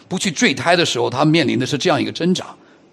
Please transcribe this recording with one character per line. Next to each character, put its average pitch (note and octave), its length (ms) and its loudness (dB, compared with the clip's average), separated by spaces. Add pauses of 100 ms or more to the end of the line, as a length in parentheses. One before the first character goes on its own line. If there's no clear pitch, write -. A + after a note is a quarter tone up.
不 F#3 100 -4
去 G3+ 100 -2
坠 F3 240 0
胎 E3+ 220 2
的 E3+ 100 2
时 C3 140 -4
候， A#2+ 100 0
他 B2+ 140 -2
面 D#3 240 4
临 A2+ 100 0
的 B2+ 80 -2
是 C#3 120 -4
这 F3 120 -2
样 C#3 120 2
一 - 20 0
个 G#2 80 -4
挣 E3+ 220 0
扎。 - 200 -6 (400)